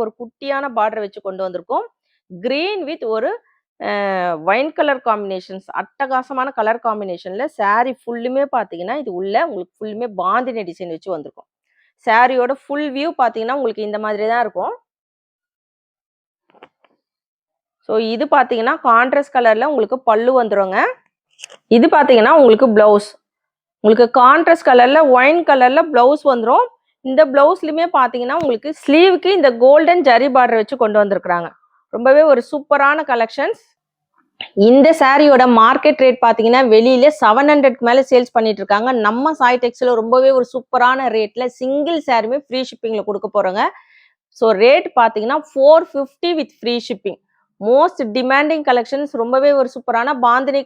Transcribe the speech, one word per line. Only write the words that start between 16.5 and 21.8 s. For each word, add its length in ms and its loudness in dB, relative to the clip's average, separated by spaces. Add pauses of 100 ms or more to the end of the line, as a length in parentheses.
So 40 -6 (200)
இது 200 -6
பாத்தீங்கன்னா 400 0 (160)
கான்ட்ராஸ்ட் 460 0
கலர்ல 340 0
உங்களுக்கு 280 -4 (120)
பல்லு 220 0 (100)
வந்துருங்க. 380 -2 (960)
இது 180 4